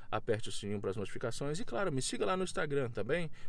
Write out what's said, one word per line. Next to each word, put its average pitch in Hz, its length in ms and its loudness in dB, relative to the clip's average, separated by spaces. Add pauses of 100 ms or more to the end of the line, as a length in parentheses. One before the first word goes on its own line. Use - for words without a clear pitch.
aperte 110 380 2
o 98 40 0
sininho 104 280 -2
para 98 120 0
as 95 40 -2
notificações 131 640 -2
e, 247 60 2
claro, 202 260 0
me 131 100 2
siga 220 240 0
lá 190 120 2
no 190 80 0
Instagram, 143 440 0
tá 110 140 -2
bem? 156 260 2 (200)